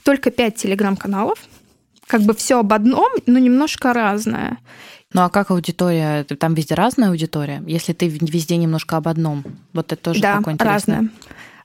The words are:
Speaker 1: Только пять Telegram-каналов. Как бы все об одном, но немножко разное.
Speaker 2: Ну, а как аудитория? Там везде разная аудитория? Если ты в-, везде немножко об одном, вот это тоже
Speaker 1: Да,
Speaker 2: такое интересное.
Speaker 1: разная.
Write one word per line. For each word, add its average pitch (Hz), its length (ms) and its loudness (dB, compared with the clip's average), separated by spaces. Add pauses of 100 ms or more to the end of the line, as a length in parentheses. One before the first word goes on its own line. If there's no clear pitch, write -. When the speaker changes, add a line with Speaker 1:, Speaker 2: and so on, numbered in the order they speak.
Speaker 1:
Только 277 280 2
пять 226 340 -2
Telegram-каналов. 196 760 -2 (680)
Как 226 160 2
бы 214 120 4
все 247 240 2
об 214 140 2
одном, 254 360 4 (180)
но 247 120 6
немножко 254 540 2
разное. 220 680 -2 (540)
Speaker 2:
Ну, 185 100 2
а 180 60 4
как 202 220 0
аудитория? 160 720 0
Там 160 300 -2
везде 160 200 -2
разная 214 360 2
аудитория? 151 560 -4
Если 165 260 -2
ты 175 160 -2
в-, 151 140 -6 (100)
везде 170 240 -2
немножко 160 400 -2
об 156 100 -2
одном, 160 380 -2 (280)
вот 160 200 -6
это 156 100 -10
тоже 170 180 -2
Speaker 1:
Да, 202 180 2
Speaker 2:
такое 208 160 -4
интересное. 208 420 0
Speaker 1:
разная. 220 140 0 (540)